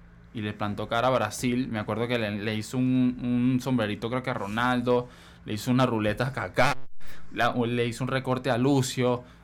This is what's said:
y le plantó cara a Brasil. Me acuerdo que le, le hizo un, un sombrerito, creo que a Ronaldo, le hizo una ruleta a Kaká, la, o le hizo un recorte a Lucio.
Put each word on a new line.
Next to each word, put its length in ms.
y 80
le 120
plantó 340
cara 200
a 40
Brasil. 580
Me 100
acuerdo 280
que 120
le, 120
le 240
hizo 220
un, 440
un 400
sombrerito, 480
creo 120
que 100
a 20
Ronaldo, 720
le 80
hizo 180
una 140
ruleta 420
a 60
Kaká, 420
la, 200
o 140
le 200
hizo 180
un 60
recorte 420
a 60
Lucio. 680